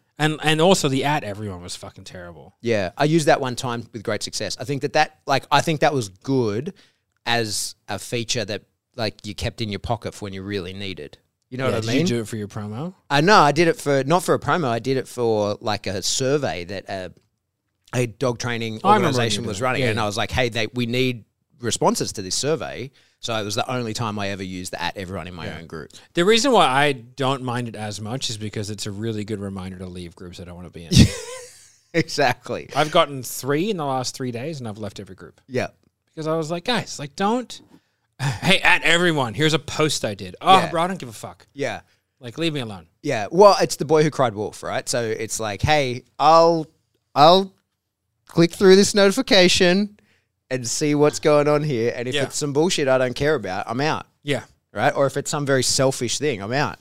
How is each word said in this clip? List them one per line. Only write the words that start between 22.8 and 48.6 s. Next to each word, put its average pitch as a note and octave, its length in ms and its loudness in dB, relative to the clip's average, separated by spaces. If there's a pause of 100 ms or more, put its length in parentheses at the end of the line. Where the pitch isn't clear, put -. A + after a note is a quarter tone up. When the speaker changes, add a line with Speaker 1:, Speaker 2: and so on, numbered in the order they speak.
Speaker 2:
So A2+ 140 -4
it A2 100 -2
was G2+ 100 -6
the A#2+ 140 -2
only B2 260 -4
time G#2+ 240 -4
I G2+ 100 -4
ever G2 140 -6
used F#2 320 -10
the - 80 -8
at F2 160 -4
everyone F2+ 280 -8
in F2+ 60 -12
my D#2+ 140 -12
Speaker 1:
Yeah. D#2 140 -10
Speaker 2:
own D#2+ 60 -16
group. D#2 260 -14 (200)
Speaker 1:
The E3+ 140 2
reason A3+ 260 4
why F3+ 140 6
I C#3 260 2
don't B2+ 500 -4
mind B2 240 -4
it A2+ 100 -10
as G#2+ 220 -8
much A2 300 -6
is A2+ 80 -8
because G#2 320 -8
it's G#2 160 -10
a G#2+ 60 -8
really G#2+ 340 -6
good G2+ 160 -6
reminder F#2+ 380 -10
to F#2 80 -12
leave F2+ 280 -14
groups F2+ 240 -16
I F2+ 60 -14
don't F2 100 -16
wanna F2+ 140 -16
be E2+ 160 -18
in. E2 80 -10
Speaker 2:
<laughs> - 1040 0
Exactly. A#2+ 840 -2
Speaker 1:
I've D3+ 140 0
gotten C#3+ 320 0
three D3+ 480 -4
in F#3+ 80 -4
the D3 80 -4
last C3 280 -4
three B2+ 180 -6
days, C#3 260 -8
and A#2+ 100 -8
I've G2+ 100 -10
left G#2+ 220 -10
every F#2+ 140 -16
group. - 320 -20
Speaker 2:
Yeah. A#2+ 220 -4 (460)
Speaker 1:
Because D#3 120 -10
I D#3+ 100 -2
was D#3 140 -4
like, F3 140 -6
"Guys, A3+ 340 -4
like, C#3+ 180 -14
don't, A3+ 420 -2 (320)
<sighs> - 300 -20
hey, C#3+ 400 2
at E3+ 220 4
everyone, D#3 520 2
here's D3+ 200 2
a D3+ 40 2
post - 460 -2
I G#2+ 100 -4
did. F#2 280 -12
Oh, F#3 160 8
Speaker 2:
Yeah. E3 120 0
Speaker 1:
bro, E3 120 -2
I F3+ 60 0
don't F#3 100 -6
give C3 100 -12
a A2+ 40 -14
fuck. - 420 -16
Speaker 2:
Yeah. A#2 260 -6 (400)
Speaker 1:
Like, A#2+ 160 -14
leave D#3+ 160 -2
me C#3+ 80 -4
alone." G2 260 -10 (160)
Speaker 2:
Yeah. A2+ 280 -2
Well, F#3+ 320 8
it's - 140 0
the E3 100 -6
boy D#3 160 4
who D#3 80 2
cried A#2+ 240 0
wolf, G2 280 -8
right? G2+ 240 -6
So A#2+ 160 -2
it's A2 380 -6
like, G#2 220 -6
"Hey, C3+ 400 2 (160)
I'll, E3 480 6 (480)
I'll F3+ 400 6 (720)
click - 260 4
through F#3+ 240 8